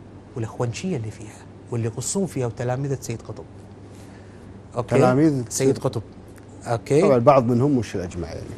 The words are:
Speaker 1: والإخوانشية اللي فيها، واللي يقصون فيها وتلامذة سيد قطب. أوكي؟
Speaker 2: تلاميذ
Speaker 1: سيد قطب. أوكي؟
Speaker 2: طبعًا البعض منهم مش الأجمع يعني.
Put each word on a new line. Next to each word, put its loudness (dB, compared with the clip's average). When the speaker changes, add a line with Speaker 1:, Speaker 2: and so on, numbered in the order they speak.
Speaker 1:
والإخوانشية -4
اللي -6
فيها، -18
واللي -4
يقصون -4
فيها -4
وتلامذة -4
سيد -10
قطب. -14
أوكي؟ -2
Speaker 2:
تلاميذ 4
Speaker 1:
سيد 0
قطب. -4
أوكي؟ 2
Speaker 2:
طبعًا 6
البعض 8
منهم 4
مش -4
الأجمع -6
يعني. -12